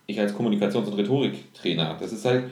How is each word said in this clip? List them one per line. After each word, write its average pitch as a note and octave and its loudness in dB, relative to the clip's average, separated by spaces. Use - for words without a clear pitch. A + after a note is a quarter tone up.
Ich G#2 -2
als G2+ 2
Kommunikations- G#2 2
und G2+ -6
Rhetoriktrainer, G2+ -2
das F#2 -8
ist A2 -6
halt B2+ 4